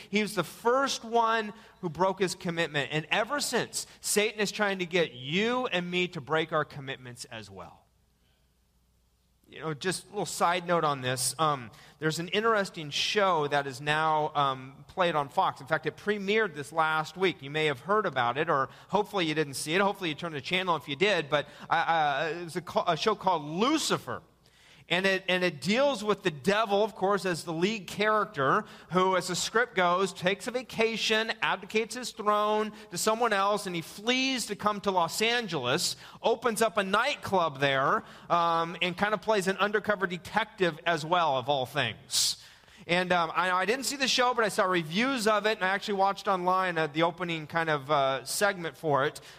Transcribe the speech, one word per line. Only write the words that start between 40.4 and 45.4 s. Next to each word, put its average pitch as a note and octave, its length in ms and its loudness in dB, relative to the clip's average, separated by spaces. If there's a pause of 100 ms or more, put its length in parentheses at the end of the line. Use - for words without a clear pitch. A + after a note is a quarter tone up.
as E3 180 2
well, D#3+ 320 2
of B2+ 120 -2
all C3+ 180 0
things. - 720 -2 (500)
And, F3+ 240 2
um, E3+ 240 2
I, F3+ 160 2
I F#3 140 2
didn't A#3+ 200 0
see C#4 120 -4
the C4 100 0
show, B3 260 2
but A#3 100 2
I G#3+ 40 2
saw G3+ 180 0
reviews F#3+ 600 0
of G#3 180 2